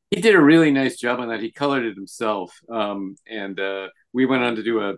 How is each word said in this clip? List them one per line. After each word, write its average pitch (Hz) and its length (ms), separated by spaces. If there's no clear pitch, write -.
He 196 120
did 214 120
a 175 60
really 156 300
nice 135 280
job 123 220
on 120 80
that. 110 120
He 113 120
colored 139 320
it 107 100
himself. 98 640
Um, 101 460
and, 98 320
uh, 98 280
we 127 120
went 127 160
on 120 140
to 110 60
do 113 180
a, 101 180